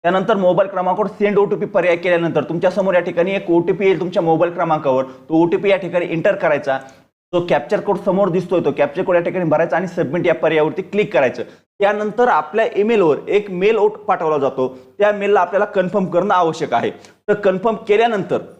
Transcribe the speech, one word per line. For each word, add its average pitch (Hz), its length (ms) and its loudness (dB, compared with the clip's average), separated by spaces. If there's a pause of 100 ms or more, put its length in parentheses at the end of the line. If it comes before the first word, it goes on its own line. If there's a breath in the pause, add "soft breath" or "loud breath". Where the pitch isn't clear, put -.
त्यानंतर 190 320 0
मोबाईल 190 340 2
क्रमांकावर 190 380 -2
सेंड 202 300 0
ओटीपी 208 280 0
पर्याय 175 300 2
केल्यानंतर 170 480 0
तुमच्यासमोर 180 500 -2
या 180 60 4
ठिकाणी 175 320 -2
एक 196 180 -6
ओटीपी 175 360 2
येईल 185 140 2
तुमच्या 185 220 -2
मोबाईल 165 320 0
क्रमांकावर, 151 500 0
तो 160 400 -2
ओटीपी 180 260 0
या 190 80 4
ठिकाणी 175 320 -4
एंटर 170 260 0
करायचा. 143 420 0 (560 loud breath)
जो 175 160 0
कॅप्चर 175 300 0
कोड 196 180 -2
समोर 196 320 0
दिसतोय 180 300 0
तो 147 120 0
कॅप्चर 143 320 -2
कोड 185 120 0
या 170 60 4
ठिकाणी 175 240 -4
भरायचा 165 300 0
आणि 180 120 -2
सबमिट 170 400 -2
या 160 80 2
पर्यायावरती 156 460 0
क्लिक 202 320 -2
करायचं. 127 300 0 (360 loud breath)
त्यानंतर 208 480 0
आपल्या 214 380 0 (100)
ईमेलवर 202 420 2 (100)
एक 208 240 0
मेल 196 260 2
आउट 208 140 4
पाठवला 165 460 -2
जातो, 131 400 -2 (200 loud breath)
त्या 202 140 4
मेलला 202 280 0
आपल्याला 196 260 0
कन्फर्म 190 400 -2
करणं 175 280 0
आवश्यक 160 400 0
आहे. 117 160 0 (380 loud breath)
तर 208 60 2
कन्फर्म 202 420 0
केल्यानंतर 208 640 0 (220)